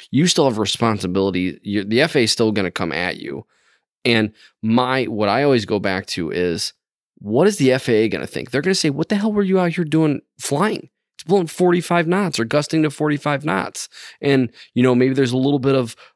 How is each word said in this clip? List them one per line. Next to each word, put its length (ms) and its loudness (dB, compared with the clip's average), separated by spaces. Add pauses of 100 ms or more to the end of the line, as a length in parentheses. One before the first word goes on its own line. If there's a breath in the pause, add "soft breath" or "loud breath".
(120)
You 160 4
still 180 2
have 120 2
responsibility. 1040 -2
You, 200 -4
the 180 0
F 140 0
A 40 4
A 40 4
is 80 0
still 200 2
gonna 200 -2
come 200 -4
at 260 -4
you. 280 -12 (600)
And 280 2 (280 soft breath)
my, 440 2
what 240 -2
I 140 2
always 220 2
go 140 -2
back 280 -4
to 240 -6
is, 420 -4 (440)
what 300 0
is 100 0
the 140 4
F 180 0
A 40 4
A 160 4
gonna 180 -6
think? 240 -10
They're 100 -2
gonna 140 0
say, 140 0
"What 200 -4
the 60 0
hell 180 0
were 100 0
you 160 2
out 140 0
here 120 -2
doing 360 0 (180)
flying? 500 -2 (260)
It's 100 -20
blowing 220 0
forty-five 600 2
knots 320 -2
or 60 0
gusting 380 0
to 60 0
forty-five 560 -2
knots." 440 -4 (320 loud breath)
And, 300 2 (220 loud breath)
you 100 2
know, 120 6
maybe 180 4
there's 180 2
a 60 -2
little 220 0
bit 160 0
of, 200 -2 (200 loud breath)